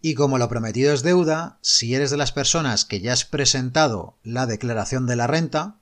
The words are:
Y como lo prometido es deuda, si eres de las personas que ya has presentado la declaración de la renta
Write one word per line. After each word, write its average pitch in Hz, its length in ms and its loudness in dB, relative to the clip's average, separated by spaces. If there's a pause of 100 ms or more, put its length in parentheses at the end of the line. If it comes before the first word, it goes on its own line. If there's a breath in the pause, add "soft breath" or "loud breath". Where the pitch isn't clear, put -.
Y 156 120 0
como 135 220 2
lo 123 140 2
prometido 117 420 0
es 135 100 0
deuda, 170 600 2
si 117 320 2
eres 135 160 0
de 143 80 -2
las 143 140 -2
personas 139 520 0
que 101 160 -6
ya 120 140 -2
has - 100 0
presentado 127 960 0
la 120 220 -4
declaración 117 640 -2
de 120 100 0
la 120 100 0
renta 156 560 -2